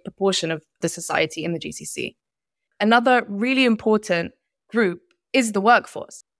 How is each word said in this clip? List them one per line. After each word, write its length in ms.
proportion 460
of 120
the 80
society 560
in 80
the 60
G 140
C 120
C. 320
Another 500
really 380
important 680
group 320
is 180
the 80
workforce. 640